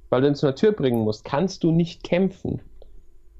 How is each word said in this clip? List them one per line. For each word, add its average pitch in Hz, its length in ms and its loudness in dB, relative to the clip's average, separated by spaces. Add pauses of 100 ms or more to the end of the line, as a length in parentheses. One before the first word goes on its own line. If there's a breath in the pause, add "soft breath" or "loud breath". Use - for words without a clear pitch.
weil 127 120 2
du 143 80 4
ihn 143 80 0
zu 151 100 0
einer 131 80 0
Tür 214 160 2
bringen 127 300 0
musst, 107 240 -2
kannst 185 400 -2
du 165 80 4
nicht 165 320 0
kämpfen. - 560 -2 (800)